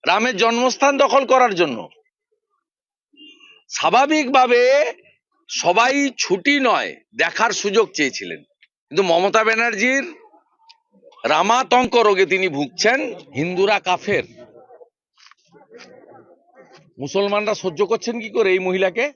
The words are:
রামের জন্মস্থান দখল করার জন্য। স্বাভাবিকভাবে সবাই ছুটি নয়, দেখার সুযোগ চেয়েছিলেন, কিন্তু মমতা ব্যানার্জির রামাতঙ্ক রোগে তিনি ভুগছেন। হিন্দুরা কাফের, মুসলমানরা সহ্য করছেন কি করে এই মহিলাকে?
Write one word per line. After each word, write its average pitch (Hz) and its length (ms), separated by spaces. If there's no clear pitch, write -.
রামের 214 300
জন্মস্থান 240 600
দখল 269 300
করার 247 280
জন্য। 135 340
স্বাভাবিকভাবে 254 1200
সবাই 254 680
ছুটি 269 420
নয়, 143 360
দেখার 170 340
সুযোগ 202 440
চেয়েছিলেন, 101 480
কিন্তু 160 140
মমতা 190 420
ব্যানার্জির 240 680
রামাতঙ্ক 226 720
রোগে 202 300
তিনি 185 220
ভুগছেন। 202 680
হিন্দুরা 180 460
কাফের, 180 420
মুসলমানরা 202 560
সহ্য 185 320
করছেন 226 340
কি 214 100
করে 202 220
এই 190 60
মহিলাকে? 185 580